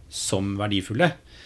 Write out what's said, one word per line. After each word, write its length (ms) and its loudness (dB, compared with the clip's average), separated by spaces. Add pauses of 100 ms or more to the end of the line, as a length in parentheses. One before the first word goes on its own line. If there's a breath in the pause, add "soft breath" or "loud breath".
(100)
som 480 -2
verdifulle. 540 2 (340 loud breath)